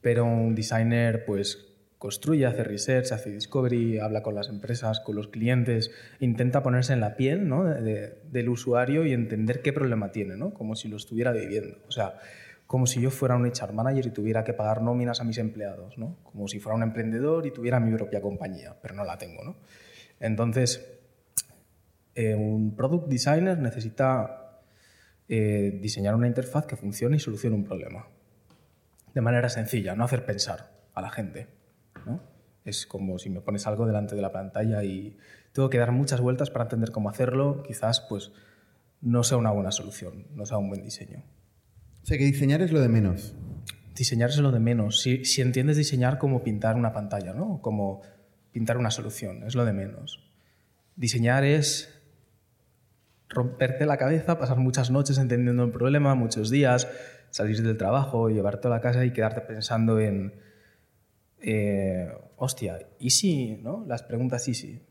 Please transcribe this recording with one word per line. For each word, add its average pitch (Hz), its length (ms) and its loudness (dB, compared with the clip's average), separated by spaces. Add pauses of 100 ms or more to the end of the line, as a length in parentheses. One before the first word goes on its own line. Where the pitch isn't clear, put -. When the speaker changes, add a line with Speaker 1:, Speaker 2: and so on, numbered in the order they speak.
Speaker 1:
Pero 120 240 4
un 113 300 2
designer, 113 680 2
pues, - 480 -4 (240)
construye, 143 480 0
hace 117 180 0
research, 123 480 0
hace 107 200 -6
discovery, 117 680 0
habla 107 220 -2
con 107 140 -4
las 101 140 -4
empresas, 110 520 -4
con 107 140 -6
los 104 140 -6
clientes, 117 640 0 (280)
intenta 127 440 2
ponerse 127 300 2
en 123 80 2
la 107 140 -2
piel, 160 340 0
¿no? 143 160 2
de, 147 160 0
de, 107 360 -4 (140)
del 123 180 0
usuario 123 560 2
y 139 80 2
entender 113 480 0
qué 139 120 0
problema 117 380 0
tiene, 98 260 -6
¿no? 180 160 -6
Como 110 220 -6
si 113 120 -10
lo 104 100 -8
estuviera 117 360 -2
viviendo. 101 440 -4 (100)
O - 40 -12
sea, 98 280 -4 (540)
como 127 140 2
si 123 120 0
yo 127 120 2
fuera 127 240 2
un 123 100 4
H 120 180 -4
R 98 80 -8
manager 120 360 0
y - 20 -2
tuviera 110 340 -2
que 120 80 -4
pagar 110 300 0
nóminas 120 400 0
a - 20 -6
mis 117 140 -2
empleados, 104 600 -6
¿no? 139 240 -10
Como 101 240 -10
si 101 120 -8
fuera 107 160 -4
un 117 60 2
emprendedor 117 640 0
y 135 60 -4
tuviera 123 280 2
mi 113 160 4
propia 104 240 -2
compañía, 95 640 -8
pero 95 140 -12
no 101 100 -6
la 85 100 -8
tengo, 90 280 -14
¿no? 151 140 -12 (640)
Entonces, 117 640 0 (1300)
eh, 110 180 0
un 107 420 0
product 151 340 0
designer 156 500 2
necesita, 120 1000 -2 (680)
eh, 104 540 2
diseñar 104 320 0
una 120 100 4
interfaz 127 400 0
que - 100 -10
funcione 117 420 0
y - 20 4
solucione 110 360 -2
un 101 80 0
problema. 98 440 -10 (1080)
De 131 80 0
manera 120 280 4
sencilla, 113 440 -2
no 110 100 0
hacer 123 220 0
pensar 98 460 -6 (240)
a 98 80 -6
la 110 80 -10
gente, - 340 -8 (640)
¿no? 135 140 -6 (440)
Es - 220 -8
como 95 320 -6
si 95 100 -12
me 90 120 -6
pones 101 260 -4
algo 107 180 0
delante 104 300 0
de 104 80 -2
la 95 80 -4
pantalla 104 520 -2
y 98 320 -6 (360)
tengo 135 180 0
que 123 80 2
dar 120 140 4
muchas 131 300 2
vueltas 127 280 0
para 120 160 -2
entender 113 240 -2
cómo 107 220 -4
hacerlo, 135 500 0
quizás, 113 480 0
pues, 101 220 -6 (680)
no 120 240 2
sea 127 140 2
una 113 140 2
buena 101 200 0
solución, 101 600 -10
no 101 140 -10
sea 110 100 -4
un 101 120 -2
buen 98 120 -8
diseño. - 400 -14 (800)
Speaker 2:
O - 40 -16
sea, 151 120 0
que 135 80 4
diseñar 139 360 4
es 175 120 2
lo 151 80 6
de 123 80 6
menos. 101 440 2 (600)
Speaker 1:
Diseñar 120 340 2
es 143 100 2
lo 139 120 6
de 120 80 4
menos. 113 400 2
Si, 131 240 0
si - 180 0
entiendes 131 360 2
diseñar 131 400 2
como 131 260 0
pintar 110 320 0
una 117 160 2
pantalla, 101 420 -6
¿no? 175 280 -4
Como 101 400 -2 (500)
pintar 117 260 0
una 117 140 0
solución, 110 520 -8
es 120 120 -6
lo 123 80 2
de 110 80 2
menos. 98 500 -8 (760)
Diseñar 120 480 2
es 147 520 2 (1300)
romperte 127 560 0
la 147 100 4
cabeza, 156 420 2
pasar 127 200 0
muchas 127 340 2
noches 139 260 4
entendiendo 123 460 4
un 120 80 2
problema, 139 420 4
muchos 110 360 0
días, 123 400 4 (400)
salir 107 340 0
del 113 140 2
trabajo, 113 520 2
llevarte 104 380 0
a 123 40 4
la 117 100 0
casa 123 240 4
y 123 80 2
quedarte 110 260 0
pensando 113 600 2
en... 98 320 0 (1080)
Eh, 98 720 0 (240)
hostia, 104 440 -4 (200)
¿y 127 120 0
si, 135 520 2
no? 196 240 -8
Las 120 160 -6
preguntas 123 460 -2
"¿y 123 60 0
si?". - 360 -12